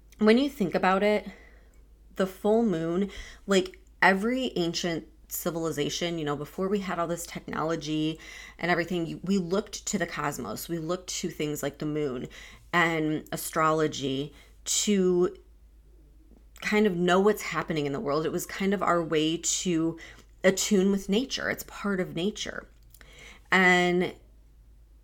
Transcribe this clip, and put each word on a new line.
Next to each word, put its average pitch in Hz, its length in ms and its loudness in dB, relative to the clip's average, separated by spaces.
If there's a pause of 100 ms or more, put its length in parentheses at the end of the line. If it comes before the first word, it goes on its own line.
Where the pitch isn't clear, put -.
(180)
when 220 200 8
you 277 100 2
think 190 260 -2
about 190 280 2
it, 208 240 2 (920)
the 190 100 0
full 214 360 2
moon, 180 480 0 (360)
like, 190 340 2 (200)
every 220 560 2
ancient 170 500 -2 (220)
civilization, 165 880 -4
you 156 60 -4
know, 147 120 -2
before 147 320 -4
we 202 100 0
had 185 200 -4
all 170 100 -2
this 170 180 -6
technology 156 920 -4 (400)
and 170 120 -2
everything, 170 360 0
you, 156 180 -10
we 196 140 2
looked 185 480 -4
to 202 120 -2
the 170 80 0
cosmos. 143 600 -6
We 170 100 -4
looked 170 300 -6 (120)
to 180 80 -4
things 151 340 -4
like 143 160 -6
the 156 80 -6
moon 147 420 -4 (440)
and 160 600 2
astrology 151 1000 0 (320)
to 185 720 2 (1300)
kind 214 260 2
of 185 100 2
know 175 220 4
what's 202 240 4
happening 160 440 -2
in 139 60 -2
the 139 80 -4
world. 143 240 0
It 156 80 -2
was 160 140 -4
kind 196 260 -2
of 196 100 0
our 170 200 2
way 160 340 2
to 165 640 -2 (460)
attune 190 480 4
with 196 160 -2
nature. 196 420 -2
It's - 160 -6
part 202 320 -6
of 160 160 -4
nature. - 540 -6 (800)
And 180 640 6 (880)